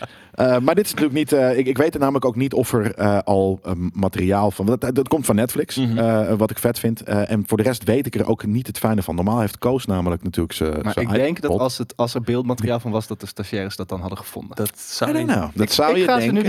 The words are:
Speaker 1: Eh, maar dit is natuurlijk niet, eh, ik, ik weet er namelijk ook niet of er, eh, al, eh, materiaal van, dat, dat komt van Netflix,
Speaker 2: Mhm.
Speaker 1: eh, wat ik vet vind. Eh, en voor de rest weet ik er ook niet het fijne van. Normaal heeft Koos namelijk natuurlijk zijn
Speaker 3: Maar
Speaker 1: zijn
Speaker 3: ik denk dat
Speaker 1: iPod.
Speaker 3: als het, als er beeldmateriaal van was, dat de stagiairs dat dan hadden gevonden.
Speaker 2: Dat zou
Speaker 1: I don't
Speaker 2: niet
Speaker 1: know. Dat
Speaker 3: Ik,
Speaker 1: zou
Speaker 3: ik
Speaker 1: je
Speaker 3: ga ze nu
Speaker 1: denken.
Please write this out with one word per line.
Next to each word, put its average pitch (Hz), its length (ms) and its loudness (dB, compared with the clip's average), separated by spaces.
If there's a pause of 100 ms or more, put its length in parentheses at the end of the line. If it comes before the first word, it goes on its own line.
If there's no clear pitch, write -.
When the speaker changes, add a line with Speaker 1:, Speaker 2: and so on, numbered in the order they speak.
(340)
Speaker 1:
Eh, 127 260 4
maar 147 160 2
dit 202 100 4
is - 80 -6
natuurlijk 143 260 0
niet, 151 120 -2
eh, 131 260 4
ik, 131 80 4
ik 123 120 0
weet 156 160 2
er 151 60 -6
namelijk 139 260 2
ook 120 100 0
niet 127 180 -2
of 127 200 0
er, 104 200 2
eh, 101 260 2
al, 95 440 2
eh, 90 80 -6 (220)
materiaal 98 580 2
van, 98 140 -2
dat, 120 160 2 (120)
dat 131 140 2
komt 151 180 0
van 117 100 4
Netflix, 127 400 0
Speaker 2:
Mhm. 120 220 0
Speaker 1:
eh, 110 360 2
wat 107 180 2
ik 104 60 -10
vet 117 220 0
vind. 113 240 -2
Eh, 104 280 0
en 107 160 2
voor - 100 0
de 110 60 4
rest 123 200 -2
weet 117 220 2
ik 120 100 -4
er 107 120 0
ook 110 180 0
niet 113 220 -2
het - 100 -8
fijne 110 260 2
van. 80 120 -4
Normaal 101 240 0
heeft 104 180 -2
Koos 127 280 -2
namelijk 90 380 0
natuurlijk 85 300 -4
zijn 78 300 -2
Speaker 3:
Maar 104 100 -2
Speaker 1:
zijn - 140 -2
Speaker 3:
ik 107 60 -2
denk 139 280 2
dat 147 100 0
Speaker 1:
iPod. 104 120 0
Speaker 3:
als 131 140 -2
het, - 180 -8
als 120 180 -2
er 127 80 -4
beeldmateriaal 120 580 0
van 117 120 -6
was, 110 160 -2
dat 104 120 -10
de - 80 -14
stagiairs 101 480 -6
dat 95 140 -10
dan 92 100 -6
hadden 92 180 -8
gevonden. - 380 -14
Speaker 2:
Dat 107 240 -6
zou - 300 -4
Speaker 1:
I 294 40 0
don't 320 140 0
Speaker 2:
niet 269 80 2
Speaker 1:
know. 85 180 -2
Dat - 120 0
Speaker 3:
Ik, 208 60 -2
Speaker 1:
zou 151 200 2
Speaker 3:
ik 175 60 2
Speaker 1:
je 185 60 4
Speaker 3:
ga 170 160 2
ze 113 60 0
nu 117 60 0
Speaker 1:
denken. 202 180 2